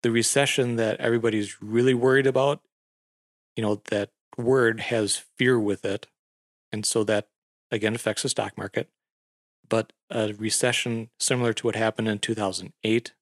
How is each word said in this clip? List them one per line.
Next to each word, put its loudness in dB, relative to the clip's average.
The 2
recession 2
that 0
everybody's 0
really 2
worried 4
about, 0
you -4
know, -2
that -2
word 2
has -2
fear 2
with -2
it. -4
And -6
so 0
that, 0
again, 0
affects -2
the -2
stock -4
market. -6
But -2
a -2
recession -2
similar 0
to -4
what 0
happened 0
in -2
two -4
thousand -4
eight 0